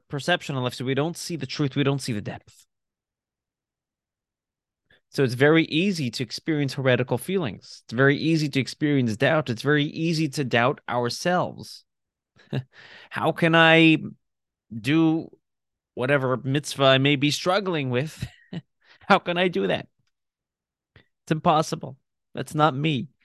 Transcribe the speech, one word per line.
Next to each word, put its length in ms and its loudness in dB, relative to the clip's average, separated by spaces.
perception 480 -4
on 60 -4
life, 120 -4
so 100 -8
we 100 -2
don't 220 -2
see 200 -8
the 100 -8
truth, 300 -4
we 80 0
don't 160 0
see 120 -6
the 80 -4
depth. 460 -16
So 140 0
it's 100 0
very 300 4
easy 460 -2
to 120 -8
experience 520 -4
heretical 440 0
feelings. 680 -6
It's 100 -12
very 220 4
easy 340 0
to 100 0
experience 560 0
doubt. 320 0
It's 140 -6
very 220 2
easy 460 -2
to 140 -6
doubt 440 2
ourselves. 960 -4
<laughs> 580 -12
How 220 -2
can 220 2
I 440 8
do 580 0
whatever 420 0
mitzvah 480 -2
I 140 6
may 180 4
be 140 0
struggling 580 -2
with? 380 -4
<laughs> 80 -8
How 100 4
can 200 -4
I 100 0
do 200 -2
that? 200 -4
It's 40 0
impossible. 680 0
That's 200 -10
not 200 4
me. 340 -2